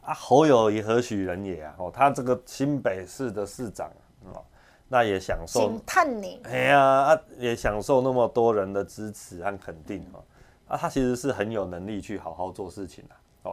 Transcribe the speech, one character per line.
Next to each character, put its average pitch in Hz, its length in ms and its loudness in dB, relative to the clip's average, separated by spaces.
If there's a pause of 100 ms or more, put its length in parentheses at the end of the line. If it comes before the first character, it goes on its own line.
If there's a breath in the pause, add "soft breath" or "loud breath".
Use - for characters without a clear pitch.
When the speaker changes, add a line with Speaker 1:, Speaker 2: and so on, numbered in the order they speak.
Speaker 1:
啊， - 120 -6
侯 147 320 4
友 113 240 6
宜 107 100 -2
何 113 180 0
许 110 240 -4
人 92 220 -6
也 87 160 -8
啊？ 76 160 -16
哦， 90 160 -8
他 135 160 4
这 135 140 -2
个 123 200 0
新 139 380 -4
北 95 260 -4
市 127 240 -8
的 101 140 -6
市 117 240 -10
长， 82 180 -10 (460)
哦， - 80 -14 (460 soft breath)
那 123 160 2
也 101 160 0
享 92 260 -4
受。 - 140 0
Speaker 2:
真 113 260 0
趁 269 380 0
呢。 180 220 -14
Speaker 1:
哎 123 120 -4 (120)
呀， 139 120 8
啊， 139 380 6 (180)
也 120 180 0
享 107 240 -2
受 127 220 4
那 131 100 2
么 123 160 4
多 117 240 4
人 98 220 0
的 98 100 -2
支 107 280 -10
持 90 320 -16
和 98 160 -4
肯 80 240 -16
定 92 280 -10
哦。 - 120 -20 (440 soft breath)
啊， - 80 -4
他 156 140 -4
其 151 100 -2
实 123 160 2
是 127 160 -4
很 104 200 -2
有 104 140 -2
能 90 200 -8
力 104 160 -6
去 101 160 -10
好 85 160 -10
好 90 180 -8
做 95 160 -12
事 90 200 -12
情 - 220 -20
啊。 - 40 -20 (300)
哦， - 100 -8